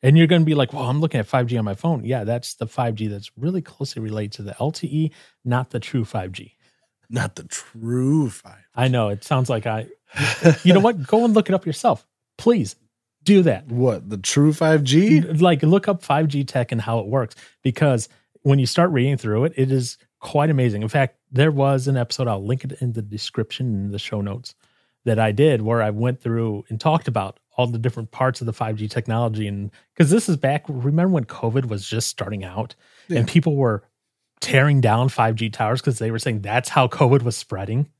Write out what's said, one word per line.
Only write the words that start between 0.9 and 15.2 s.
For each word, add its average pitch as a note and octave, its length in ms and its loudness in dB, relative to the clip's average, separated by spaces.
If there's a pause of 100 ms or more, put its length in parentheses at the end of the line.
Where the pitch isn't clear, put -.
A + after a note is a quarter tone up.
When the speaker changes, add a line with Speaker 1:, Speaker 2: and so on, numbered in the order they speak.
Speaker 1:
looking D#3 180 0
at G2+ 80 -4
five B2 200 0
G A#2 100 -2
on G#2+ 80 0
my G2 100 -4
phone." E3 300 -4
Yeah, A#2+ 180 -4
that's A#2 320 -6
the A2 120 -8
five A#2 280 -4
G A2 120 -6
that's G2+ 300 -10
really E3+ 240 -4
closely - 400 -10
related G#2+ 320 -6
to G#2 100 -14
the G2+ 160 -12
L C#3 120 -2
T - 160 -10
E, D3+ 240 -2 (340)
not B2 260 -2
the B2 80 -6
true A#2 260 -4
five F#2 260 -8
G. - 240 -18 (540)
Speaker 2:
Not A#2 260 -6
the - 80 -16
true B2+ 840 -2
five - 300 -18
G. - 40 -20 (120)
Speaker 1:
I B2+ 120 2
know. A#2+ 220 2
It G#2 140 -6
sounds C3 260 0
like A2+ 180 -2
I, A2 200 -4 (380)
Speaker 2:
<laughs> - 380 2
Speaker 1:
you F3+ 100 8
know F#3+ 60 8
what? G3+ 260 2
Go A3+ 200 2
and A3+ 80 4
look G#3 160 4
it F#3 60 2
up F#3 100 -2
yourself. E3+ 400 -2 (320)
Please G#3 380 0 (480)
do G3 200 6
that. A2+ 240 0
Speaker 2:
What, A#2+ 420 -2
the G#2+ 80 -8
true D3 360 2
five D#3 300 4
G? D#3+ 340 4
Speaker 1:
N-, D#3+ 220 0